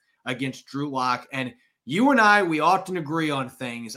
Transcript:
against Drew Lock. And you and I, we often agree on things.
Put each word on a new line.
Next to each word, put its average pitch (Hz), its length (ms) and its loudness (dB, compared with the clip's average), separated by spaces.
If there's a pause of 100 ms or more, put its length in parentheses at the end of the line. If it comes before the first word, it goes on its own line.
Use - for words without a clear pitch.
(240)
against 131 420 -6
Drew 143 220 -8
Lock. 127 440 -2
And 131 200 -6 (320)
you 233 280 2
and 240 80 4
I, 208 240 6
we 156 160 0
often 185 360 2
agree 156 340 -2
on 135 180 -4
things. 117 480 -10